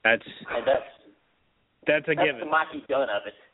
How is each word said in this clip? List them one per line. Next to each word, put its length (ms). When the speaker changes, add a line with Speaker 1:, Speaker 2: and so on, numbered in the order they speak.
Speaker 1:
That's, 220
Speaker 2:
And 180
that's, 160
Speaker 1:
that's 220
a 60
Speaker 2:
that's 140
Speaker 1:
given. 120
Speaker 2:
the 60
Mikey 420
Gunn 200
of 180
it. 60